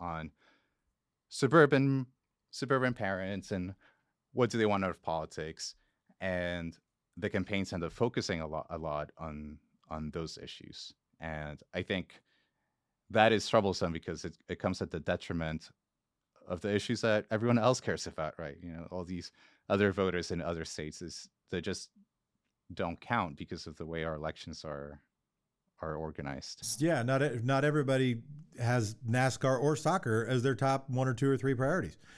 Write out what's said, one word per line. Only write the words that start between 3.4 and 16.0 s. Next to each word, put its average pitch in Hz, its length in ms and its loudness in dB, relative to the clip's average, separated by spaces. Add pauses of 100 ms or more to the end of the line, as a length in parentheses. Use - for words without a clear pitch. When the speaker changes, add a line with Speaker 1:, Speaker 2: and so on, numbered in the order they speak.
Speaker 1:
and 92 220 -4 (580)
what 120 180 2
do 117 80 -2
they 110 80 6
want 101 180 4
out 92 60 2
of 87 100 -6
politics. 80 760 -6 (440)
And 87 560 -2 (400)
the 95 140 -2
campaigns 98 420 -2
end 85 120 -2
up 80 80 -4
focusing 117 480 0
a 80 60 -6
lot, 78 240 -6
a 85 80 -8
lot 76 400 -6
on, 76 400 -10 (300)
on 78 220 -6
those 82 280 -6
issues. - 540 -16 (280)
And 76 400 -8 (140)
I 92 80 -2
think 92 380 -4 (880)
that 110 220 8
is 104 160 2
troublesome 95 440 4
because 82 320 -6
it, 82 120 -8 (120)
it 87 100 -4
comes 95 240 -2
at 85 80 -6
the 82 100 -4
detriment 82 680 -4 (760)